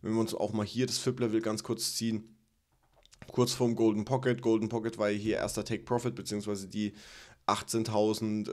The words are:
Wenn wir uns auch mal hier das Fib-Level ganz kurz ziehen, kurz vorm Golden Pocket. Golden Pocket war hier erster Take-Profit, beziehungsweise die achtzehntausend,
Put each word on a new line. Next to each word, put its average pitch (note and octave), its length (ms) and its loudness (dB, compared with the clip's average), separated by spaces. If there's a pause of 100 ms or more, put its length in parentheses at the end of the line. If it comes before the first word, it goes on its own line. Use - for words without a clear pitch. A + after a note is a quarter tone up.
Wenn G#2 120 -2
wir A2+ 80 4
uns A2+ 120 0
auch G#2 200 -2
mal G#2 120 0
hier A#2 200 -2
das B2 120 -2
Fib-Level A#2+ 440 0
ganz G#2+ 200 -2
kurz - 320 -4
ziehen, A2 440 -4 (880)
kurz B2 240 2
vorm A#2 240 2
Golden G#2+ 300 4
Pocket. B2+ 360 2
Golden A2+ 280 4
Pocket A2+ 280 -4
war G#2 120 4
hier G#2 260 0
erster - 300 -2
Take-Profit, A#2 500 -2
beziehungsweise G2+ 540 -6
die G#2 240 -2 (520)
achtzehntausend, G#2+ 1080 2